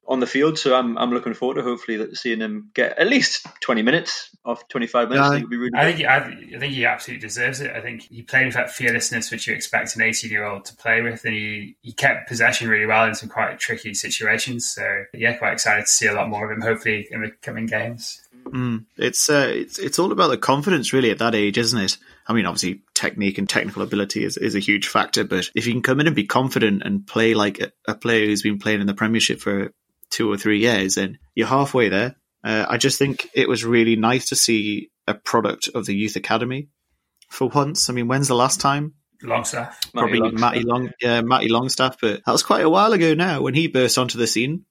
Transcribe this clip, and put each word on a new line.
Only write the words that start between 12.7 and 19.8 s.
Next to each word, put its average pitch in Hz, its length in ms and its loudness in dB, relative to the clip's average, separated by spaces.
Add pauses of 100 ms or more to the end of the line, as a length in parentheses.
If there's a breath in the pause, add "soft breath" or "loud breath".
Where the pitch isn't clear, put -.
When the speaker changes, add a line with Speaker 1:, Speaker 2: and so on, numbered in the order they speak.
Speaker 3:
well 110 200 4
in 107 100 -2
some 107 120 -12
quite - 300 -4
tricky 113 360 -6
situations. 113 760 -2
So 101 420 -4
yeah, 117 240 0
quite 110 180 -2
excited 107 320 0
to - 40 2
see - 160 2
a 104 80 4
lot 101 140 0
more 107 200 -4
of 107 80 -6
him, 117 60 -6
hopefully 107 480 -2
in 113 120 -8
the 110 80 -8 (120)
coming 113 240 -6
games. 113 540 -6 (240)
Speaker 2:
Mm. 123 400 -4 (140)
It's, - 320 0
uh, 143 200 4
it's, - 280 -6
it's 139 200 -2